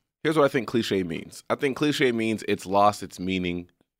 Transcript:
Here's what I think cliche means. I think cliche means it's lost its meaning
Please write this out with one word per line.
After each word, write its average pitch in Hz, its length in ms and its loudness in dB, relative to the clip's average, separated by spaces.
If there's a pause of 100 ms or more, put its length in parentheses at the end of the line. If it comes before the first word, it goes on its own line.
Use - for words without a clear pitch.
(240)
Here's 151 120 2
what 151 80 6
I 139 40 4
think 131 180 -2
cliche 107 380 0
means. - 440 -10
I 117 60 0
think 131 220 -2
cliche 147 340 2
means 113 380 -2
it's 101 180 -2
lost 101 380 4
its - 160 -14
meaning 90 480 -2 (320)